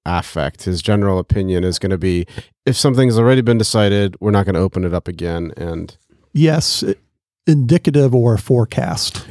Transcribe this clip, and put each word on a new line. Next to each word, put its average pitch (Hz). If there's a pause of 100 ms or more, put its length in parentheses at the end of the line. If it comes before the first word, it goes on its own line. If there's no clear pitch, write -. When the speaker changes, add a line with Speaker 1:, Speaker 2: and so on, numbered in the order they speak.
Speaker 1:
affect. 80
His 87
general 101
opinion 92
is 90
gonna 95
be, 87 (400)
if 131
something's 127
already 127
been 113
decided, 101
we're 104
not 98
gonna 92
open 92
it 85
up 87
again. 85
And 82 (380)
Speaker 2:
Yes, 156
i-, - (520)
indicative 139
or 120
a 104
forecast. -